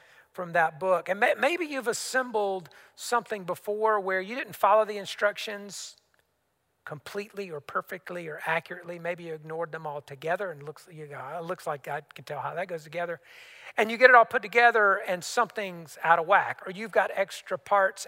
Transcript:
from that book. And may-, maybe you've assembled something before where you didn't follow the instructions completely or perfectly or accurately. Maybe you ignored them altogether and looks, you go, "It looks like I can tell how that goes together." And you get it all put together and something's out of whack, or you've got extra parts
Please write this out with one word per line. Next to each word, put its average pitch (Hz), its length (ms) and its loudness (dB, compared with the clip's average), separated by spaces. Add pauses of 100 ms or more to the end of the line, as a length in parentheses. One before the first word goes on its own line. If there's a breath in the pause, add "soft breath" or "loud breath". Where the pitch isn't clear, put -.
(320 loud breath)
from 175 220 -10
that 160 260 2
book. 185 280 0
And 190 120 0
may-, 233 180 4
maybe 302 260 0
you've 269 240 -6
assembled 208 800 -4 (260 loud breath)
something 214 480 -4
before 208 560 0
where 185 200 -2
you 196 140 -8
didn't 262 220 -8
follow 214 280 6
the 208 120 -8
instructions 202 1000 -6 (880)
completely 196 640 -10
or 147 100 -10
perfectly 175 680 -8
or 151 160 -10
accurately. 170 540 -6
Maybe 170 260 -6
you 165 80 -8
ignored 160 400 -8
them 160 140 -10
altogether 156 640 -6
and 143 120 -14
looks, 151 300 -16
you 156 140 -14
go, 143 120 -14 (200)
"It 165 60 -10
looks 170 220 -8
like 151 220 -8
I 147 140 -8 (120)
can 143 120 -20
tell 143 140 -8
how 143 160 -6
that 180 120 -6
goes 165 160 -10
together." 170 380 -8 (560 loud breath)
And 220 120 2
you 233 60 -6
get 254 140 10
it 254 40 12
all 226 120 12
put 247 160 -2
together 214 640 6
and 180 160 -4
something's 180 800 -4
out 170 140 6
of 165 80 -2
whack, - 400 2
or - 60 -10
you've 202 200 -10
got 208 220 4
extra - 440 -4
parts 190 500 0